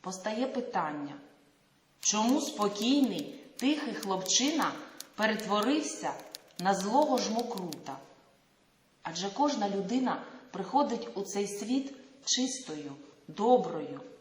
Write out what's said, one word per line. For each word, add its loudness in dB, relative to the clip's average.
Постає -4
питання, -4
чому 4
спокійний, 2
тихий 0
хлопчина 2
перетворився 0
на 4
злого 4
жмокрута? -4
Адже -4
кожна 2
людина 0
приходить 0
у -4
цей -2
світ -2
чистою, -2
доброю. 2